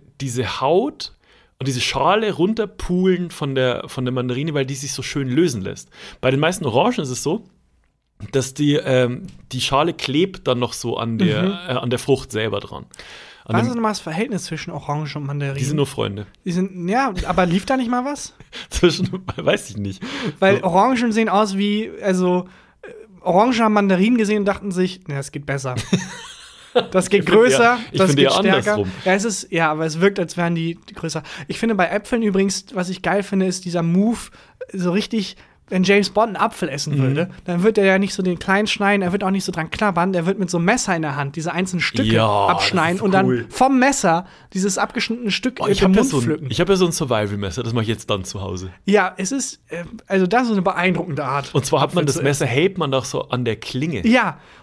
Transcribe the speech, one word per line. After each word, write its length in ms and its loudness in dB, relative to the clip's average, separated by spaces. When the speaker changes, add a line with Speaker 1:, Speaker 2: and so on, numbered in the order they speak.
Speaker 1:
diese 420 -4
Haut 500 0
und 100 -6
diese 120 -2
Schale 520 0
runterpulen 1000 0
von 240 -6
der, 340 0
von 180 -4
der 60 -2
Mandarine, 420 -2
weil 120 0
die 80 -6
sich 180 -8
so 100 -8
schön 260 -4
lösen 340 2
lässt. 280 -10
Bei 80 2
den 100 2
meisten 260 0
Orangen 340 2
ist 100 -6
es 120 -6
so, 220 -2
dass 220 -2
die, 200 2
ähm, 520 0
die 80 -6
Schale 340 2
klebt 540 -2
dann 100 2
noch 140 -2
so 240 -4
an 220 -2
der, 240 2
Speaker 2:
Mhm. 60 2
Speaker 1:
äh, 40 -4
an 180 -2
der 80 0
Frucht 340 0
selber 280 -2
dran. 260 -12
An 100 -2
Speaker 2:
Was 80 2
Speaker 1:
dem 60 0
Speaker 2:
ist 80 -2
nochmal 160 0
das 80 -8
Verhältnis 440 -4
zwischen 280 -10
Orangen 420 -6
und 120 -8
Mandarinen? 320 -4
Speaker 1:
Die 60 -4
sind 120 -2
nur 100 2
Freunde. 400 -6
Speaker 2:
Die 80 -2
sind, 360 -4
ja, 240 0
aber 200 2
lief 200 2
da 100 2
nicht 140 -2
mal 140 0
was? 280 -8
Speaker 1:
<laughs> 180 -16
Zwischen, 380 2
weiß 340 -2
ich 60 -14
nicht. 260 -6
Speaker 2:
Weil 200 4
Speaker 1:
So. 40 -4
Speaker 2:
Orangen 480 2
sehen 160 2
aus 300 2
wie, 320 0
also, 460 2
äh, 60 -16
Orangen 360 4
haben 160 4
Mandarinen 440 4
gesehen 220 2
und 60 -2
dachten 260 -2
sich, 340 -2
„Na, 120 -6
es 140 -8
geht 140 -10
besser.“ 340 -4
Speaker 1:
<laughs> 40 -6
Speaker 2:
Das 180 2
geht 160 4
Speaker 1:
Ich 60 -
finde 120 8
Speaker 2:
größer, 200 6
Speaker 1:
eher, 160 4
ich 80 -2
Speaker 2:
das 120 6
Speaker 1:
finde 120 4
Speaker 2:
geht 100 6
Speaker 1:
eher 60 2
Speaker 2:
stärker. 360 2
Speaker 1:
andersrum. 180 -2
Speaker 2:
Ja, 80 4
es 100 0
ist, 260 -6
ja, 200 2
aber 160 -2
es 160 -4
wirkt, 160 2
als 180 -4
wären 180 0
die 240 -4
größer. 280 -6
Ich 100 -8
finde 160 0
bei 120 2
Äpfeln 360 -2
übrigens, 520 0
was 160 -4
ich 100 -8
geil 220 0
finde, 240 0
ist 180 -4
dieser 180 -2
Move, 360 2
so 180 -2
richtig, 440 -2
wenn 140 0
James 280 4
Bond 180 2
einen 80 -8
Apfel 320 -2
essen 260 -6
Speaker 1:
Mhm. 80 2
Speaker 2:
würde, 280 0
dann 200 -2
wird 120 4
er 100 2
ja 120 4
nicht 160 -2
so 80 -4
den 160 -2
kleinen 300 0
schneiden, 340 2
er 80 0
wird 140 -2
auch 80 0
nicht 100 0
so 80 -6
dran 180 -4
knabbern, 440 0
der 120 0
wird 140 0
mit 100 -2
so 100 -2
einem 80 2
Messer 280 2
in 80 -2
der 140 -4
Hand 180 -4
diese 180 -6
einzelnen 280 -2
Stücke 340 2
Speaker 1:
Ja, 320 4
das 100 6
Speaker 2:
abschneiden 420 0
Speaker 1:
ist 40 -6
Speaker 2:
und 80 2
dann 160 4
Speaker 1:
cool. 220 0
Speaker 2:
vom 320 4
Messer 460 2
dieses 260 0
abgeschnittene 540 -2
Stück 260 -2
Speaker 1:
Oh, 80 -4
Speaker 2:
in 60 4
Speaker 1:
ich 80 2
Speaker 2:
den 80 6
Speaker 1:
hab 80 6
ja 60 6
Speaker 2:
Mund 80 0
Speaker 1:
so 80 0
ein, 40 2
Speaker 2:
pflücken. 280 0
Speaker 1:
ich 100 0
hab 80 2
ja 80 4
so 100 4
ein 60 0
Survival-Messer, 720 -2
das 80 -4
mach 100 0
ich 60 -2
jetzt 220 -4
dann 120 -2
zu 200 -10
Hause. 280 -8
Speaker 2:
Ja, 320 2
es 160 -6
ist, 340 -6
äh, 160 -10
also 220 2
das 160 2
ist 80 0
eine 100 2
beeindruckende 600 -2
Art. 280 -4
Speaker 1:
Und 140 0
zwar 140 2
hat 160 0
man 60 4
Speaker 2:
Apfel 40 0
Speaker 1:
das 120 2
Speaker 2:
zu 40 -2
Speaker 1:
Messer, 220 2
Speaker 2:
essen. 100 0
Speaker 1:
hält 240 2
man 140 -2
doch 120 2
so 260 -6
an 140 -2
der 120 0
Klinge. 500 -4
Speaker 2:
Ja, 320 2